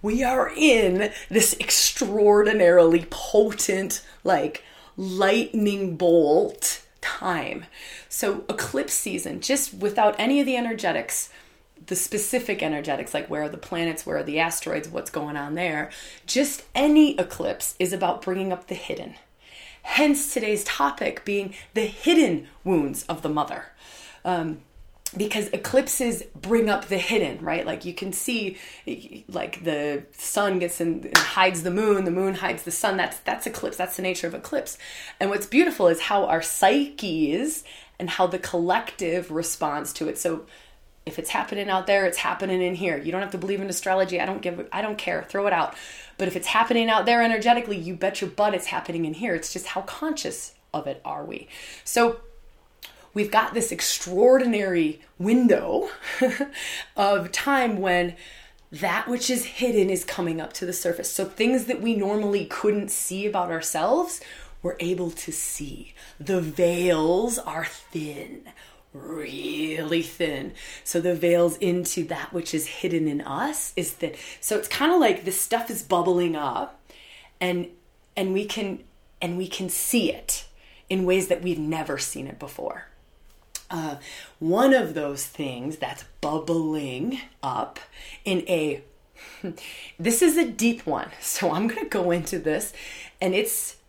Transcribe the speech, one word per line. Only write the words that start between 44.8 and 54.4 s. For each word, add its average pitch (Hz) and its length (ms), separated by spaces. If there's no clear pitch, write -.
don't 214 160
care. 170 320
Throw 202 180
it 208 60
out. 220 220
But 190 100
if 180 80
it's 175 120
happening 226 420
out 214 160
there 233 180
energetically, 226 540
you 170 180
bet 190 240
your 185 100
butt 208 240
it's 180 140
happening 165 380
in 156 80
here. 185 220
It's - 180
just - 140
how - 140
conscious - 720
of 151 120
it 139 200
are 147 180
we. - 240
So 233 340
we've 208 140
got 214 240
this 226 160
extraordinary 196 1300